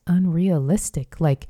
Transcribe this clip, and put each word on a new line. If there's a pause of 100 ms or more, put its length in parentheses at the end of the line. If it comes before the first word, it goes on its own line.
unrealistic.
Like,